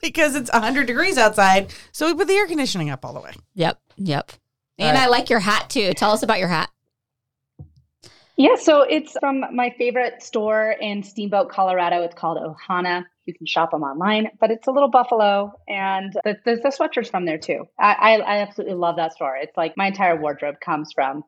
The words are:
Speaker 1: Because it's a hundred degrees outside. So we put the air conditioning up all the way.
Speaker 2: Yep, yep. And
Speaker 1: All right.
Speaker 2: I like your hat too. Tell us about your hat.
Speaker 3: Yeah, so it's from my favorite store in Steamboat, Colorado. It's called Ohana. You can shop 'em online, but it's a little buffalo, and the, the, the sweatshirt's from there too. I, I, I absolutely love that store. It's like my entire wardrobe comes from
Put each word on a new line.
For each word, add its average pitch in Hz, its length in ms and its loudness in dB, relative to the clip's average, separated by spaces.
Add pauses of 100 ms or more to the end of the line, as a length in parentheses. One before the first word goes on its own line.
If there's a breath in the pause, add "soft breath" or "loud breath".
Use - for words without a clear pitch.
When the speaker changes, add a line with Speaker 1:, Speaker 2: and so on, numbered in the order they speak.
Speaker 1:
Because - 320 0
it's - 160 -4
a - 100 4
hundred 262 260 0
degrees 285 320 0
outside. 196 540 4 (200 loud breath)
So 302 140 -2
we 330 80 2
put 311 120 0
the 359 80 2
air 403 120 4
conditioning 254 420 -2
up 135 160 -8
all 123 80 -12
the 139 80 -12
way. - 120 -18 (220)
Speaker 2:
Yep, 165 240 -2 (180)
yep. 165 360 -4 (460)
And 202 100 2
Speaker 1:
All 254 60 4
right. 262 120 4
Speaker 2:
I 247 40 4
like 254 180 2
your 233 120 2
hat 208 280 0
too. 202 240 0
Tell 208 180 2
us 214 120 2
about 214 160 0
your 180 100 0
hat. 165 220 -2 (1700 soft breath)
Speaker 3:
Yeah, 302 200 6
so 294 260 4
it's 311 380 0
from 269 240 -2 (100)
my 247 220 -2
favorite 240 460 -2
store 220 580 -2
in 208 220 -6
Steamboat, 202 480 -2
Colorado. 180 520 0
It's 170 120 -6
called 160 240 -4
Ohana. 180 680 -4 (220)
You 170 80 -10
can 160 120 -16
shop 165 280 0
'em 151 80 -4
online, 190 480 -2 (100)
but 220 100 4
it's 226 160 -4
a 262 40 -2
little 277 180 2
buffalo, 214 640 2 (160)
and 196 440 -4 (120)
the, 208 220 -2
the, 233 100 0
the 247 140 0
sweatshirt's 269 400 -4
from 180 160 -2
there 160 120 -2
too. - 300 -6 (100)
I, 208 140 4
I, 220 280 4
I 208 180 -2
absolutely 202 380 -6
love 170 200 -2
that 165 160 -2
store. 135 240 -6
It's 151 220 -8
like 160 180 -4
my 196 120 0
entire 190 300 0
wardrobe 147 460 -4
comes 151 300 -4
from 139 340 -2